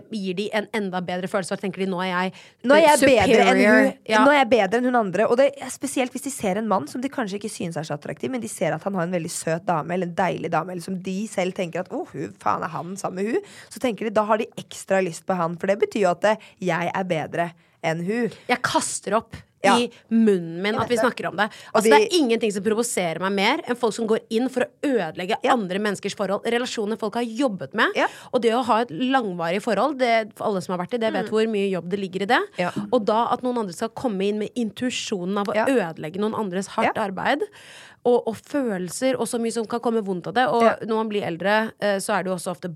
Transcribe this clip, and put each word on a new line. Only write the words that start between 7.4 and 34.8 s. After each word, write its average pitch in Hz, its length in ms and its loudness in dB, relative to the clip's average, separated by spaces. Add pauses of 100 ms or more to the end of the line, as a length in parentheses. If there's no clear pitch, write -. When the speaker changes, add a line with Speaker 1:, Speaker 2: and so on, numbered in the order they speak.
Speaker 2:
synes 170 260 -8
er 147 100 -4
så 147 100 -6
attraktiv, 233 340 -8
men 247 100 -4
de 220 60 -8
ser 175 220 -2
at 156 140 -4
han 202 100 -4
har 170 140 -2
en 180 40 -6
veldig 175 200 -4
søt 165 340 -4
dame, 160 300 -2
eller 185 100 -2
en 175 100 -8
deilig 175 360 -2
dame, 170 200 0
eller 180 140 -10
som 185 160 -6
de 190 160 -6 (100)
selv 185 280 -4
tenker 170 260 -6
at, 185 80 -10
«Åh, 294 240 -6
hun, 160 240 -8
faen 104 260 -2
er - 60 -4
han 165 260 -10
sammen 185 300 -6
med 233 80 -2
hun?» 403 80 0 (320)
Så - 80 -16
tenker 220 240 -2
de, 226 80 -4
da 214 160 4
har 220 80 4
de 226 80 -2 (100)
ekstra - 460 -2
lyst 165 240 -4
på 190 100 -2
han, 170 220 -2
for 180 80 -8
det 196 160 2
betyr 277 240 2
jo 175 80 4
at, 170 160 -8
eh, 214 80 2 (240)
jeg 175 320 0
er 190 160 -2
bedre 165 400 -2 (340)
enn 165 220 -2
hun. 220 240 0 (180)
Speaker 1:
Jeg 247 140 0
kaster - 560 -2
opp - 160 -8 (280)
Speaker 2:
Ja. 196 140 6
Speaker 1:
i 240 140 2 (200)
munnen 185 540 2
min 208 160 0
at 220 80 -2
vi 240 80 0
Speaker 2:
Jeg 220 80 2
vet - 0 -
det. - 0 -
Speaker 1:
snakker 220 240 0
om - 80 -8
det. 208 140 0 (240)
Speaker 2:
Og 220 80 4
Speaker 1:
Altså, 190 80 6
det - 20 8
Speaker 2:
de 415 140 8
Speaker 1:
er 370 100 -2
ingenting 233 380 2
som 196 100 -6
provoserer 202 560 -2
meg 190 140 -2
mer 208 240 4 (100)
enn 240 80 -2
folk 220 180 0
som 226 140 -4
går 214 140 0 (100)
inn 226 160 0
for 254 160 -2
å - 60 -6 (180)
ødelegge 185 560 -2
Speaker 2:
Ja. 262 80 4
Speaker 1:
andre 196 280 -2
menneskers 202 360 -4
forhold. 202 300 -4
Relasjoner 226 520 -4
folk 208 180 -6
har 240 80 -2
jobbet 220 500 -4
med. 262 200 2
Speaker 2:
Ja. 269 140 0 (260)
Speaker 1:
Og 247 80 0
det 220 140 2
å 254 80 0
ha 220 200 2
et 240 60 -8
langvarig 196 720 -2
forhold, 247 380 0
det, 226 340 0
for - 140 -6
alle 196 140 -2
som 180 160 -4
har 175 100 -4
vært - 60 -12
i 247 40 0
det, 220 140 -2
vet 208 140 -2
Speaker 2:
Mm. 214 40 -8
Speaker 1:
hvor 220 220 2
mye 202 200 0
jobb 170 180 -4
det 202 100 -4
ligger 190 220 -6
i 202 40 -4
det. 247 140 4 (180)
Speaker 2:
Ja. 175 140 0 (220)
Speaker 1:
Og 247 100 2
da 220 300 2
at - 100 0
noen 247 140 -2
andre 202 160 -4
skal 220 160 -4
komme 196 400 -4
inn 214 100 -2
med 208 160 -6
intuisjonen 208 840 -4